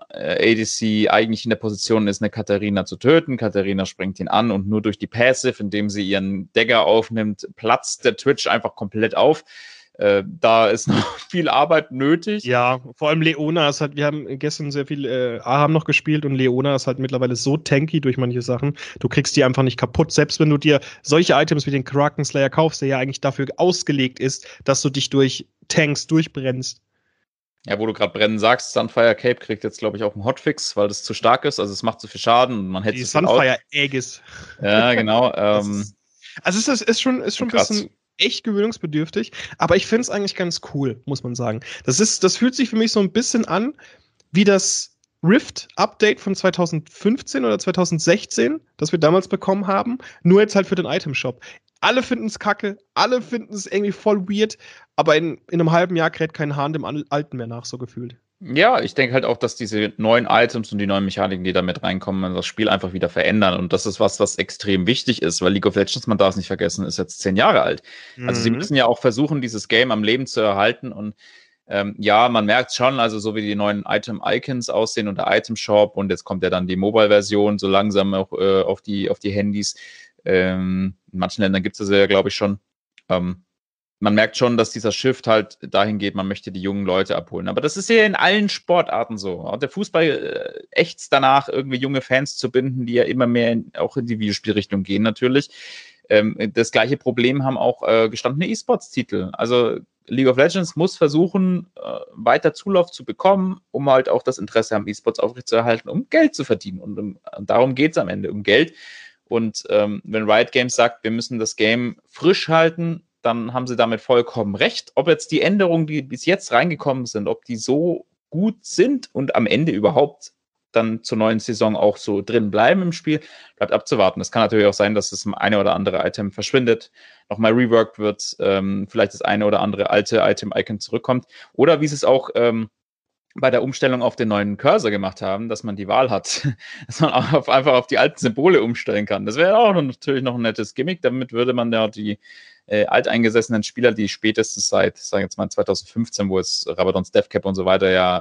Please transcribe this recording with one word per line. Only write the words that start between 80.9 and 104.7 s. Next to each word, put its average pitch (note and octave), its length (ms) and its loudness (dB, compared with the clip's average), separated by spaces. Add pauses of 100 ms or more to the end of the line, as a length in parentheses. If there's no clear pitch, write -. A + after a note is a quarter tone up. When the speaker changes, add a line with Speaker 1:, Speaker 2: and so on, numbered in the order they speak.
Speaker 1:
in F#2 80 -8
manchen F#2 220 -2
Ländern F#2+ 220 2
gibt's G2+ 160 -6
das G2+ 100 -4
ja, G2 180 6
glaub G2 200 4
ich, G2 80 -6
schon. G2+ 240 -2 (500)
Ähm, F2+ 340 -4 (560)
man G#2 160 2
merkt A2 220 2
schon, A#2+ 200 2
dass A2 120 2
dieser A2 220 -4
Shift - 360 -2
halt A2 340 2
dahin G2+ 360 0
geht, G2 160 -4
man F#2+ 140 -4
möchte G2 240 -10
die F#2 100 -10
jungen G2 240 -4
Leute F#2 300 0
abholen. F2 320 -6
Aber F#2+ 140 -2
das D3+ 160 -4
ist G3 120 -6
ja A3+ 140 6
in G3+ 120 2
allen G3+ 340 2
Sportarten A#2 680 -2
so. F#2 240 -8
Auch G#2 160 -8
der C3+ 120 -4
Fußball, F#3 340 -2
äh, - 680 -4
ächzt - 400 -2
danach, C3+ 380 4
irgendwie C3 280 -4
junge C3+ 240 -2
Fans C3 360 -2
zu B2 140 -4
binden, B2+ 340 -2
die A#2+ 80 -6
ja B2 100 4
immer B2 240 0
mehr A#2+ 240 2
in, A#2 240 -4
auch - 220 -4
in A#2+ 80 -4
die A2+ 140 -4
Videospielrichtung G2+ 640 -2
gehen G2 180 -2
natürlich. B2+ 480 0 (600)
Ähm, G#2+ 280 4 (160)
das A2+ 180 0
gleiche B2 260 0
Problem B2+ 460 0
haben C3 140 -2
auch, - 300 -2
äh, A2+ 220 4
gestandene C3+ 380 -4
E-Sports-Titel. B2 840 -4
Also A#2+ 460 0 (260)
League C3 220 0
of B2 100 4
Legends E3+ 380 2
muss E3+ 200 0
versuchen, E3+ 800 2
äh, - 240 -10 (140)
weiter C#3+ 400 0
Zulauf F#3 380 0
zu - 120 -16
bekommen, F#3 560 0 (120)
um C#3 180 -2
halt C3 200 4
auch - 140 2
das - 140 -2
Interesse A2 380 -2